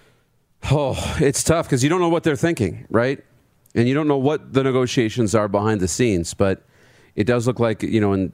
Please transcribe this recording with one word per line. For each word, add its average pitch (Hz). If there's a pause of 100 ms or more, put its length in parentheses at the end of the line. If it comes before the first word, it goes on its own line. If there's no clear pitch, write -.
(720)
oh, 131
it's 139
tough 160
'cause 127
you 147
don't 185
know 175
what 165
they're 151
thinking, 117
right? 123 (520)
And 120
you 131
don't 151
know 143
what 139
the 131
negotiations 123
are 107
behind 104
the 92
scenes, 98
but 95 (520)
it 104
does 120
look 120
like, 113
you 104
know, 104
when 95